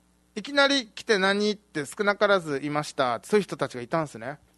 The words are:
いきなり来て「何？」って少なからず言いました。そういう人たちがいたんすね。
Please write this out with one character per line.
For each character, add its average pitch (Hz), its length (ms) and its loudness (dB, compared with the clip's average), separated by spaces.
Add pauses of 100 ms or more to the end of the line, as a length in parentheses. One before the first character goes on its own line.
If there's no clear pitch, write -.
(360)
い 208 60 -6
き 277 100 -10
な 285 140 6
り 269 220 2
来 - 160 -16
て 214 140 4
「何？」 202 340 2
っ 196 40 -6
て - 300 -8
少 - 160 -6
な 202 140 2
か 208 100 2
ら 196 140 4
ず 151 200 -4
言 147 80 -4
い - 20 -4
ま 147 120 0
し - 100 -10
た。 123 300 0
そ - 140 0
う 208 40 4
い - 20 2
う - 20 -4
人 165 120 -10
た 139 120 -2
ち - 80 -14
が 120 60 -10
い 120 60 -12
た 165 140 0
ん 143 60 -6
す 113 100 -16
ね。 123 200 -12 (200)